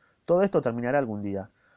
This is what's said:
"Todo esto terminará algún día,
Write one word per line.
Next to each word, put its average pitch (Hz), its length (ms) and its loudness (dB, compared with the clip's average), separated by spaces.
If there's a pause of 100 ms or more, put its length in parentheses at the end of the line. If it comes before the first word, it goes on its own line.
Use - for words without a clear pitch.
(260)
"Todo 175 160 4
esto 190 200 2
terminará 120 380 0
algún 107 220 -4
día, 98 300 -6 (260)